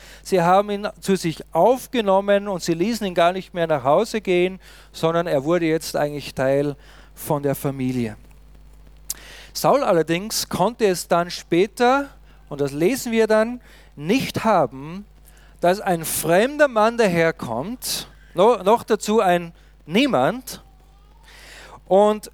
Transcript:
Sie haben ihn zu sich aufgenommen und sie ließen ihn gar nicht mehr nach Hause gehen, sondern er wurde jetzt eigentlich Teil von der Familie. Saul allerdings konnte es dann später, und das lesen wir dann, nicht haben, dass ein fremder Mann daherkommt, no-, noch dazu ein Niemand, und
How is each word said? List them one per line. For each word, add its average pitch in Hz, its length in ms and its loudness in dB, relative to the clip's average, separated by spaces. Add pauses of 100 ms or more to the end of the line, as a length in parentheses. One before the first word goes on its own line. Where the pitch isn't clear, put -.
(220)
Sie 185 200 0
haben 190 280 4
ihn 202 180 -4 (120)
zu 190 160 0
sich 170 260 -4 (120)
aufgenommen 202 960 2
und 180 120 -6
sie 170 120 -2
ließen 208 340 -2
ihn 175 80 -6
gar 175 160 4
nicht 190 220 -8
mehr 170 120 -2
nach 151 200 -2
Hause 196 340 2
gehen, 185 400 -2 (320)
sondern 170 340 -2
er 147 200 -2
wurde 170 200 0
jetzt 160 300 -2
eigentlich 147 400 -6
Teil 139 400 0 (400)
von 147 280 -4
der 139 120 0
Familie. 127 640 -4 (1400)
Saul 247 300 2
allerdings 185 680 0
konnte 202 360 -2
es 185 220 0
dann 175 220 0
später, 247 800 0 (420)
und 143 120 -6
das 139 100 -2
lesen 202 400 -2
wir 220 160 2
dann, 220 340 0 (340)
nicht 170 480 -2
haben, 165 640 0 (540)
dass 185 220 2
ein 170 240 -2
fremder 262 640 2
Mann 233 300 0
daherkommt, 170 1120 -2 (260)
no-, 196 300 2
noch 220 200 2
dazu 214 360 0
ein 175 340 2 (320)
Niemand, 196 760 0 (1300)
und 208 420 2